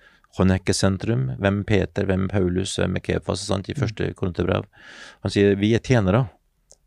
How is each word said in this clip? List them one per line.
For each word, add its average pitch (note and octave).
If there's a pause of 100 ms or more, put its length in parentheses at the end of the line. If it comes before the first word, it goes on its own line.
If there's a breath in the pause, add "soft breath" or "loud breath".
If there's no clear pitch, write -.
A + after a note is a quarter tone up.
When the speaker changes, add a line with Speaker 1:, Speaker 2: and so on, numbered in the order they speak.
(380 soft breath)
Speaker 1:
han F#2+
er F#2
ikke G2
sentrum. G2
Hvem G2+
er G2
Peter, G2
hvem F#2+
er - (120)
Paulus, F#2
hvem F#2
er F#2
Kefas, F2+
sant, G2
i -
Speaker 2:
Mm. -
Speaker 1:
første G2
Korinterbrev. F#2 (560 loud breath)
Han G#2
sier, G2+
"Vi G#2
er G#2+
tjenere, A2 (600)